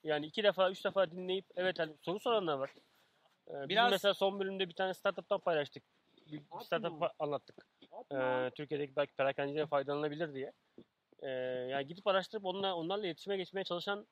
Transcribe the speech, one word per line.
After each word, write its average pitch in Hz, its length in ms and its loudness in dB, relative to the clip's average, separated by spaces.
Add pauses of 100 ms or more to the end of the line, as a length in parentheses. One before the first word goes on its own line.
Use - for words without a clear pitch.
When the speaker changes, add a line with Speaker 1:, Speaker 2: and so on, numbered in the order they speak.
Speaker 1:
Yani 151 220 2
iki 156 180 -2
defa, 190 280 6
üç 190 140 -10
defa 190 260 2
dinleyip 185 340 -4 (100)
evet 180 240 0
hani 160 220 -2
soru 185 180 -2
soranlar 208 380 2
var. 135 120 -2 (800)
Ee, 147 140 -8
biz 139 80 -8
Speaker 2:
Biraz 226 220 6
Speaker 1:
mesela 196 220 4
son 196 260 2
bölümde 190 300 -2
bir 165 40 -18
tane 190 200 0
startup'tan 190 460 0
paylaştık. 147 440 0 (420)
Bir, 151 140 -12
bir 165 240 -14
startup 165 380 -2
pa-, 165 180 0
anlattık. - 480 -6 (440)
Ee, 127 440 0
Türkiye'deki 143 400 -6
belki 143 180 0
perakendeciden 143 540 0
faydalanabilir 147 680 0
diye. 135 200 -6 (680)
Ee, - 60 -8 (420)
yani 139 180 -2
gidip 170 200 -4
araştırıp 196 380 0
onunla, 190 300 0
onlarla 185 300 -2
iletişime 190 320 -2
geçmeye 190 260 -4
çalışan 202 480 -4